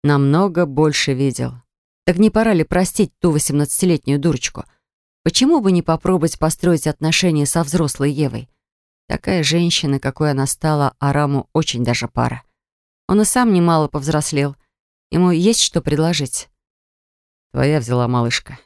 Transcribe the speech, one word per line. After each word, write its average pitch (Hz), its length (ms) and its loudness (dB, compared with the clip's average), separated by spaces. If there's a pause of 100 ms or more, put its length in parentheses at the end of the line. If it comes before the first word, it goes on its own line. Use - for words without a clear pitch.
Намного 151 640 2
больше 143 480 0
видел. 127 400 -4 (500)
Так 175 140 0
не 214 120 4
пора 220 220 0
ли 160 120 2
простить - 560 0
ту 175 100 2
восемнадцатилетнюю 147 880 0
дурочку? - 460 -4 (580)
Почему 262 400 2
бы 196 100 4
не 175 80 4
попробовать 165 580 0
построить 160 480 0
отношения 156 600 0
со 165 160 0
взрослой 147 480 -2
Евой? 127 400 -4 (580)
Такая 180 340 -2
женщина, 156 560 0
какой 147 320 -2
она 135 160 -2
стала, 147 520 -2
Араму 143 560 0
очень 123 280 -2
даже 120 260 -2
пара. 120 340 -4 (680)
Он 202 140 4
и - 20 4
сам 240 280 2
немало 170 360 2
повзрослел. 147 680 -2 (540)
Ему 180 200 4
есть 180 300 2
что - 200 0
предложить. 147 680 -2 (1000)
«Твоя 139 280 0
взяла, 120 280 -2
малышка. 123 580 -2